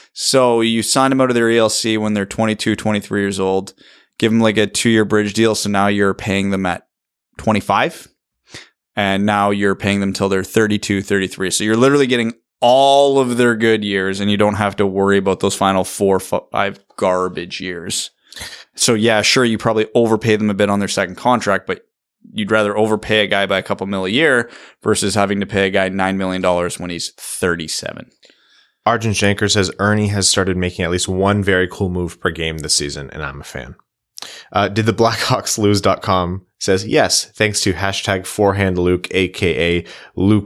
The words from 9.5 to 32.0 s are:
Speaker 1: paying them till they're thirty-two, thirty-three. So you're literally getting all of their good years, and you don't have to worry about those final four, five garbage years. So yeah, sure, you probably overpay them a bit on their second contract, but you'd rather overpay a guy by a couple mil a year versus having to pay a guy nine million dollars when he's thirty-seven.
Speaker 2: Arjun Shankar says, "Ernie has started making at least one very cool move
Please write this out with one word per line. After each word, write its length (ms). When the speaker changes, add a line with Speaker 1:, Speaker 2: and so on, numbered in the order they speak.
Speaker 1:
paying 240
them 140
till 160
they're 140
thirty-two, 580
thirty-three. 480
So 140
you're 140
literally 300
getting 260
all 600
of 180
their 180
good 300
years, 340
and 120
you 40
don't 200
have 220
to 100
worry 320
about 200
those 160
final 280
four, 360
five 640
garbage 640
years. 480
So 200
yeah, 260
sure, 240
you 140
probably 340
overpay 440
them 120
a 60
bit 160
on 80
their 80
second 280
contract, 520
but 160
you'd 160
rather 260
overpay 480
a 40
guy 180
by 140
a 40
couple 220
mil 200
a 40
year 400
versus 320
having 260
to 60
pay 220
a 20
guy 200
nine 280
million 240
dollars 380
when 100
he's 220
thirty-seven. 960
Speaker 2:
Arjun 260
Shankar 340
says, 300
"Ernie 300
has 200
started 300
making 260
at 60
least 180
one 360
very 280
cool 180
move 300